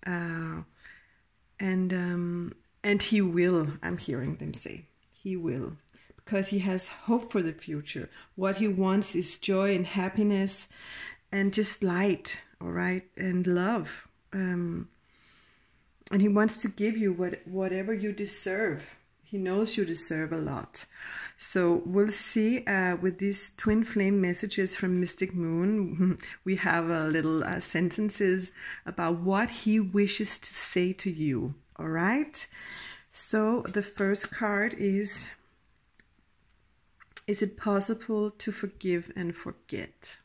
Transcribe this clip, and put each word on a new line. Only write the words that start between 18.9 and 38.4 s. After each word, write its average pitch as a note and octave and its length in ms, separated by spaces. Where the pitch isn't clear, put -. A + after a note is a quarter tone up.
He G#3 120
knows G3 380
you G#3 80
deserve E3 480
a E3 60
lot. - 480
So F3 480
we'll G3+ 260
see, A3+ 540
uh, F#3 320
with F3+ 220
these G3 380
twin A3 260
flame G3+ 380
messages F#3 560
from F3+ 240
Mystic F#3 340
Moon, F3 840
<laughs> - 120
we F#3+ 120
have, E3+ 340
uh, D#3+ 160
little, D#3 360
uh, - 160
sentences F#3 960
about E3+ 340
what G3 300
he A3 300
wishes G3+ 580
to - 160
say F#3 380
to F#3 180
you, C#3+ 440
all D#3+ 120
right? G#3+ 580
So A3 520
the G3+ 200
first G3+ 480
card G#3 440
is, G3 520
is G#3 160
it G3+ 140
possible G#3+ 760
to - 220